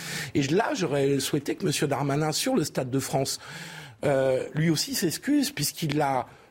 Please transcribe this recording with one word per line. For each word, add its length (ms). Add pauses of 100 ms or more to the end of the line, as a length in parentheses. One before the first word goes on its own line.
(340)
Et 80
là, 320
j'aurais 460
souhaité 340
que 100
monsieur 220
Darmanin, 460
sur 240
le 80
Stade 260
de 80
France, 400 (640)
euh, 400 (100)
lui 160
aussi 240
s'excuse, 580
puisqu'il 480
a 260 (240)